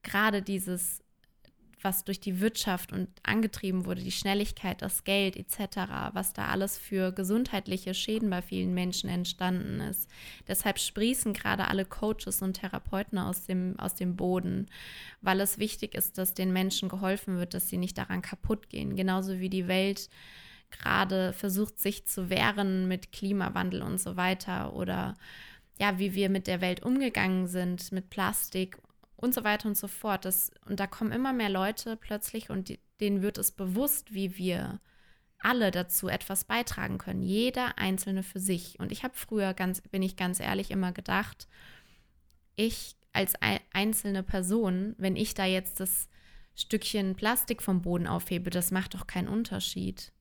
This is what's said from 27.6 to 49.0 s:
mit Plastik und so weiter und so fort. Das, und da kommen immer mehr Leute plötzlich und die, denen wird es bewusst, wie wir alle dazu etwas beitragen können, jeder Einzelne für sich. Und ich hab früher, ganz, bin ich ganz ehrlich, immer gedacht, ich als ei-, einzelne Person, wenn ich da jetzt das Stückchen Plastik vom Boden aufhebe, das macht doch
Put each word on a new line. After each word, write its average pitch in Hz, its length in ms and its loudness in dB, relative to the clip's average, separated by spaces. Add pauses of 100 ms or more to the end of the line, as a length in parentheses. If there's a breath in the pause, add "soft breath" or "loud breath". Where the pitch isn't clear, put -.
mit 190 180 -4
Plastik 190 680 -2 (400)
und 247 140 2
so 220 120 2
weiter 208 240 2
und 202 100 0
so 202 100 -4
fort. 196 380 -2
Das, - 240 2 (160)
und 196 140 -2
da 196 60 2
kommen 214 260 -2
immer 262 200 0
mehr 226 160 2
Leute 202 480 0
plötzlich 214 540 -6
und 190 180 -2
die, - 100 -8 (220)
denen 202 220 4
wird 208 160 0
es 196 120 2
bewusst, 214 600 0
wie 190 240 -2
wir 180 440 -2 (580 soft breath)
alle 226 320 4
dazu 180 380 0
etwas - 360 -2
beitragen 208 540 0
können, 185 240 -4
jeder 240 560 2
Einzelne 190 440 0
für 190 180 -6
sich. 185 400 -2
Und - 120 -4
ich - 120 -6
hab 254 120 -4
früher, 196 380 0
ganz, 185 260 -2
bin 190 220 -2
ich 185 140 0
ganz 185 240 0
ehrlich, 190 300 0
immer 185 220 0
gedacht, - 540 -2 (1080 loud breath)
ich - 400 0 (160)
als - 300 2
ei-, - 180 4 (120)
einzelne 202 500 2
Person, 190 760 2
wenn 190 180 2
ich - 180 0
da 196 100 2
jetzt 185 360 0
das - 280 0 (460 soft breath)
Stückchen 202 600 0
Plastik 233 460 2
vom 185 200 4
Boden 175 240 2
aufhebe, 180 440 0
das 175 200 2
macht 185 240 0
doch - 120 -8